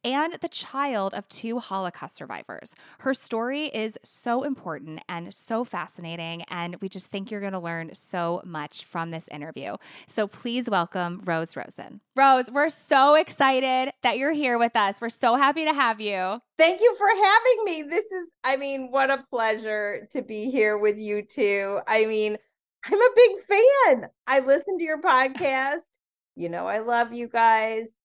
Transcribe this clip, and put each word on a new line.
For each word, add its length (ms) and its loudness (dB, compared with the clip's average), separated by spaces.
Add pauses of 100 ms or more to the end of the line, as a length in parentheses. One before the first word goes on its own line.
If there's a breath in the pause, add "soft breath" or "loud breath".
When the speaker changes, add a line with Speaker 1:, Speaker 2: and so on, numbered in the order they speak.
Speaker 1:
and 360 -2
the 80 -6
child 640 -4
of 160 -10
two 300 -6
Holocaust 580 -8
survivors. 580 -12 (260 soft breath)
Her 120 -2
story 540 -4
is 380 -6
so 400 -2
important 640 -8
and 260 -10
so 300 -4
fascinating, 840 -8
and 320 -8
we 80 -6
just 220 -10
think 200 -8
you're 100 -8
gonna 200 -6
learn 340 -8
so 500 -4
much 400 -12
from 260 -8
this 180 -12
interview. 480 -10 (300 loud breath)
So 220 -2
please 420 -6
welcome 540 -2
Rose 320 -4
Rosen. 440 -10 (160)
Rose, 340 4
we're 200 0
so 440 4
excited 760 2 (100)
that 160 0
you're 140 0
here 260 0
with 160 2
us. 260 0
We're 100 -6
so 240 2
happy 320 4
to 80 2
have 260 0
you. 400 -4 (180)
Speaker 2:
Thank 220 6
you 160 6
for 120 2
having 560 4
me. 180 -4
This 280 -4
is, 160 -6 (180)
I 120 2
mean, 340 -6
what 200 2
a 200 -2
pleasure 840 -2
to 100 -4
be 280 -8
here 280 2
with 200 2
you 240 -4
two. 640 -2
I 200 2
mean, 300 -2 (480)
I'm 160 0
a 140 8
big 260 8
fan. 680 4 (180)
I 140 4
listen 380 2
to 60 -2
your 160 -4
podcast. 800 0 (560)
You 120 -6
know, 180 -6
I 120 -2
love 340 0
you 160 -8
guys. 600 2 (160)